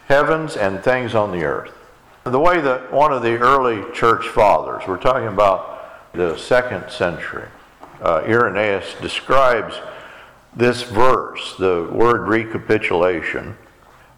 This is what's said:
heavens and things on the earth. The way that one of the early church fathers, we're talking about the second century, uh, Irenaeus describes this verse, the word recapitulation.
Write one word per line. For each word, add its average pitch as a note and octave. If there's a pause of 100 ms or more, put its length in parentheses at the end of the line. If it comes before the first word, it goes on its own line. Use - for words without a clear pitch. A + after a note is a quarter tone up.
heavens D3+
and G2
things B2+
on G#2
the F2
earth. - (560)
The B2+
way F3
that C3
one C#3+
of B2+
the A#2
early A#2+
church A2+
fathers, F2
we're F#2
talking B2+
about -
the E2+
second A#2+
century, - (580)
uh, E2
Irenaeus G#2+
describes A#2+ (840)
this A#2+
verse, G#2
the F2+
word A2+
recapitulation. G2 (600)